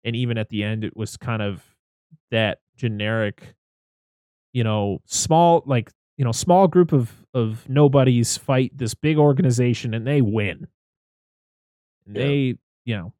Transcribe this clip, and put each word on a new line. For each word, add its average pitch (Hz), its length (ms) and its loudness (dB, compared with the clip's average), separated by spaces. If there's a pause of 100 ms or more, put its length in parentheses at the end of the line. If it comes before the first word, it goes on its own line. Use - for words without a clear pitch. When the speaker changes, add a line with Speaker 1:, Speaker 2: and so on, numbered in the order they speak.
Speaker 1:
And 117 120 -6
even 117 220 -4
at 107 120 -6
the 104 140 -4
end, 110 200 -6
it - 120 -10
was 107 200 -10
kind 113 260 -6
of 98 220 -8 (640)
that 110 300 -2 (160)
generic, 107 800 -6 (960)
you 120 120 -2
know, 104 420 -2
small, 170 600 2
like, 123 260 -2 (260)
you 135 60 -2
know, 117 80 -2
small 180 360 4
group 175 240 4
of, 127 420 -2
of 113 340 -4
nobodies 131 720 4
fight 131 380 -2
this 127 180 -6
big 151 240 -2
organization 123 760 2
and 113 120 -6
they 143 160 2
win. 104 460 -2 (1400)
And 101 100 -14
Speaker 2:
Yeah. 117 80 -4
Speaker 1:
they, 143 120 0 (480)
you 113 120 -4
know 92 240 -10